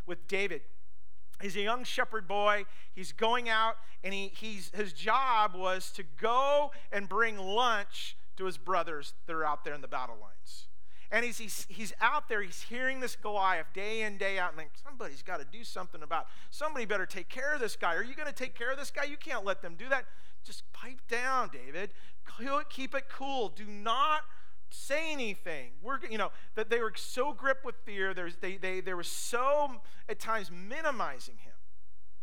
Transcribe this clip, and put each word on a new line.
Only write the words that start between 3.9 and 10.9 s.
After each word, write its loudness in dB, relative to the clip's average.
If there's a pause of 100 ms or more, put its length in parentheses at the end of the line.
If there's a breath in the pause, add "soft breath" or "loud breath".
and 0
he, 0
he's, -2
his 0
job 4
was 0
to -2 (160)
go 4 (200 loud breath)
and 0
bring 2
lunch 2 (200 soft breath)
to 0
his 0
brothers 0 (140)
that 0
are 0
out 0
there 0
in -2
the -2
battle -2
lines. -2 (480 soft breath)